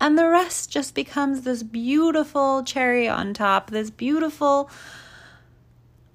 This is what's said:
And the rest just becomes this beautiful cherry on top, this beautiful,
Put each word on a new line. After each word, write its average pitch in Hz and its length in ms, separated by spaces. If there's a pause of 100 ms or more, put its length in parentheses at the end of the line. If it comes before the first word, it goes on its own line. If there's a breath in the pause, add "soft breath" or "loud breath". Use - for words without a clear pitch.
And 302 160
the 330 120
rest 349 420
just - 240
becomes 277 480
this 247 200
beautiful 277 1000
cherry 247 460
on 202 260
top, 196 360
this 214 200
beautiful, 285 800 (1400 loud breath)